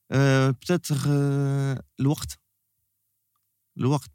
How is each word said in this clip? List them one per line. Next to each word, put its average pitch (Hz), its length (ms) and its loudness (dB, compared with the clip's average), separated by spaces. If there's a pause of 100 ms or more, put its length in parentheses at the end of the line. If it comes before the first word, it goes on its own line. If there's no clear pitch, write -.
(100)
آه، 135 400 4
بتاتر، 160 460 -2 (100)
آه، 139 760 0 (180)
الوقت. 139 380 -2 (1400)
الوقت، 139 360 -2